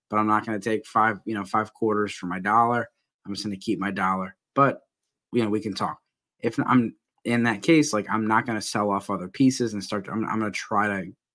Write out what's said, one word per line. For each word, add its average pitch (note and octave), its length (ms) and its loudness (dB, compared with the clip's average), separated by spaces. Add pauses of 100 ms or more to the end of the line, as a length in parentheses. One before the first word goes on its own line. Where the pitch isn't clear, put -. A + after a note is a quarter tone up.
but G#2+ 80 -2
I'm G#2+ 100 2
not G#2+ 180 2
gonna G#2+ 140 -4
take A2 260 -2
five, G#2+ 420 2
you A2+ 100 -4
know, G2 80 -4
five G#2+ 300 -2
quarters G#2 380 0
for - 140 -10
my F2+ 140 -6
dollar. A#2 480 2 (360)
I'm G3 80 -10
just - 140 -8
gonna G2+ 100 -6
keep F#3 220 -4
my G2+ 140 -4
dollar. F#2+ 420 -2 (220)
But, C3+ 240 4 (520)
you A#2+ 120 2
know, G#2+ 40 -2
we G#2 120 0
can G#2 140 -6
talk." E2 260 -6 (400)
If A#2 180 -2
I'm B2+ 380 2 (280)
in A#2 200 0
that G#2+ 180 0
case, D#3+ 300 4
like, G#2 180 -2
I'm A2 160 0
not A2 200 2
gonna A2 140 -2
sell G#2 300 -2
off G2 200 -2
other F#2 180 -4
pieces B2+ 460 2
and G2 100 -6
start G2+ 220 -6
to, - 40 -12
I'm, A2 160 -2
I'm A2 140 -2
gonna G#2+ 100 -2
try G#2 380 0
to, F#2+ 240 -4 (220)